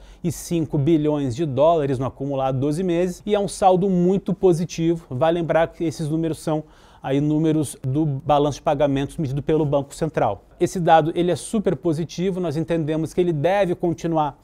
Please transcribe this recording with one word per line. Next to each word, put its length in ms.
e 80
cinco 480
bilhões 560
de 100
dólares 540
no 80
acumulado 520
doze 240
meses 440
e 80
é 60
um 80
saldo 420
muito 420
positivo. 800
Vai 220
lembrar 360
que 160
esses 240
números 300
são 260
aí 180
números 640
do 240
balanço 520
de 40
pagamentos 560
medido 240
pelo 240
Banco 280
Central. 500
Esse 220
dado 340
ele 180
é 40
super 400
positivo, 640
nós 160
entendemos 560
que 80
ele 120
deve 420
continuar, 680